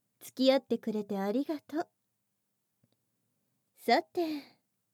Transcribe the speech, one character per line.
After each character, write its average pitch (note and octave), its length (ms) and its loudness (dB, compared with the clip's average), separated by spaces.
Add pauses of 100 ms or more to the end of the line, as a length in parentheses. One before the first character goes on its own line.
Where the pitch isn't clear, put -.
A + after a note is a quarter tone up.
(220)
付 - 240 -2
き C4 80 8
合 C#4 40 4
っ C4+ 40 2
て A#3 160 -2
く A3+ 140 -6
れ G#3+ 120 -4
て G3+ 160 -6
あ G3 120 -2
り C4 120 0
が D4+ 160 -4
と D4 220 -6
う。 - 60 -8 (2000)
さ C4+ 180 4
て、 - 400 -4 (500)